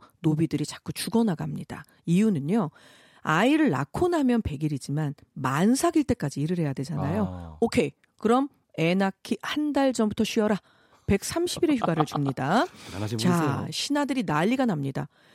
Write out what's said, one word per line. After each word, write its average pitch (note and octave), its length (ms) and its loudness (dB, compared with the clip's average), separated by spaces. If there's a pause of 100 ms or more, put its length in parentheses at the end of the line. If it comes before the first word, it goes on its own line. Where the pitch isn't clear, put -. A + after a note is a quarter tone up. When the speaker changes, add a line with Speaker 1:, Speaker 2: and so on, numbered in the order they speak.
(220)
Speaker 1:
노비들이 D3+ 440 0
자꾸 - 280 -10
죽어나갑니다. D#3 920 -4 (220)
이유는요. F3 680 2 (500)
아이를 B3+ 480 4
낳고 D3 380 0
나면 C4 340 2
백 D3 220 -6
일이지만 D3 500 -2 (200)
만삭일 A3 720 2
때까지 D3+ 360 -2
일을 F3 180 -2
해야 D3+ 140 0
되잖아요. A2 560 -2
Speaker 2:
아. E2+ 300 -12
Speaker 1:
오케이. G#3 320 0 (280)
그럼 B3 280 2 (300)
애 E3 180 2
낳기 G3 460 -2
한 D4 320 -2
달 C4+ 200 2
전부터 A3 300 0
쉬어라. G#3+ 340 0 (500)
백삼십 - 580 0
일의 D4+ 120 2
휴가를 D#3+ 280 2
줍니다. C#3+ 600 0 (140)
Speaker 2:
<laughs> - 80 -20
대단하신 G#2+ 300 -6
Speaker 1:
자, A2+ 120 2 (280)
Speaker 2:
분이세요. - 140 -6
Speaker 1:
신하들이 C#4 520 -2
난리가 G3+ 420 2
납니다. D3 440 -2 (260)